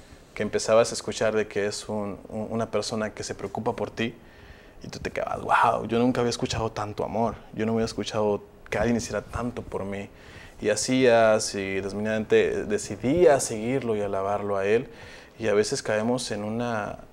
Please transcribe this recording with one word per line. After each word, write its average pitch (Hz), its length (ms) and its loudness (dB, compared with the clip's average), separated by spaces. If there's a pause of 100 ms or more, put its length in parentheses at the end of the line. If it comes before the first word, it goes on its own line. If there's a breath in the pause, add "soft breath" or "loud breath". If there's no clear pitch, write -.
(340 loud breath)
que - 80 -4
empezabas 110 500 4
a - 20 -6
escuchar 110 400 -2
de 104 140 0
que 101 180 0
es - 220 -6
un, 104 300 -4 (100)
un, 107 220 -6
una 113 200 -2
persona 107 400 -2
que - 140 -10
se - 100 -8
preocupa 113 420 -6
por 104 140 -4
ti, 117 240 -4 (680 loud breath)
y - 60 -14
tú - 120 -12
te - 100 -8
quedabas, - 320 -4
"Wow, - 440 2
yo 117 120 2
nunca 127 220 4
había 120 100 2
escuchado 113 420 -2
tanto 104 320 -6
amor, 104 300 -2 (200)
yo 110 120 -2
no 113 60 0
había 113 120 2
escuchado 107 580 -2 (280)
que - 80 0
alguien 117 180 2
hiciera 107 260 -4
tanto 117 400 -6
por 98 220 -8
mí". 98 240 -8 (520 loud breath)
Y 104 100 2
hacías, 113 840 4
y 95 240 -2
desmedidamente 107 840 2
decidías 135 800 4
seguirlo 117 540 -2
y 104 40 0
alabarlo 101 560 -2
a 98 80 0
él, 117 240 2 (500 loud breath)
y 110 100 -2
a 101 60 4
veces 107 280 2
caemos 117 480 0
en 104 140 -4
una 113 560 -4 (120)